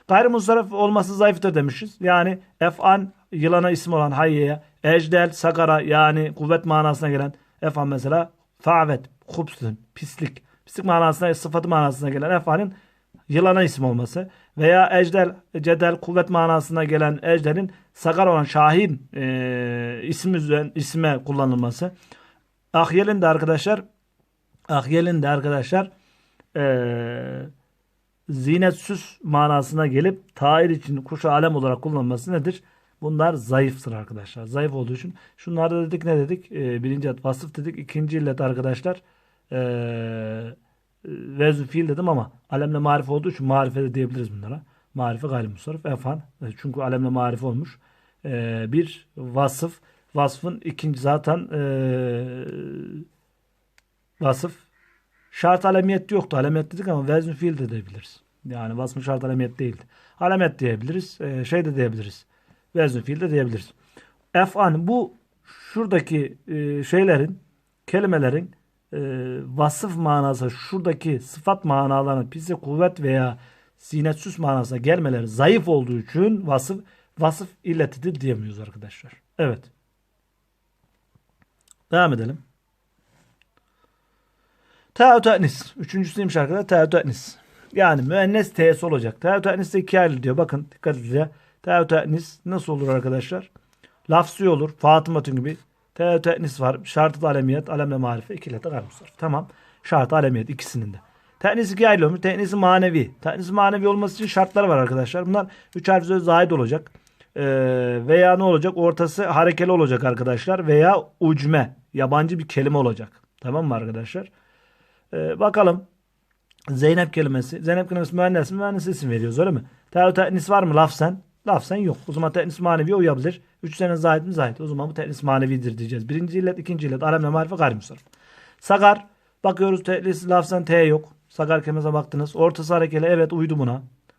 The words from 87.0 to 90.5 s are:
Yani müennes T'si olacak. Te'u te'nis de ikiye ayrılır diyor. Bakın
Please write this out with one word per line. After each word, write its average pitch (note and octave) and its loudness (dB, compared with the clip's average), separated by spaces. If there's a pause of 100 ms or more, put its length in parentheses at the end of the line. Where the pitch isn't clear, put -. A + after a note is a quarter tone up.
Yani D#3+ 4
müennes G3 0
T'si D#3+ 4
olacak. A#2+ -2
Te'u F#3 0
te'nis F#3+ -2
de F#3+ 2
ikiye F#3+ 2
ayrılır D3 2
diyor. C3 0
Bakın D3+ -2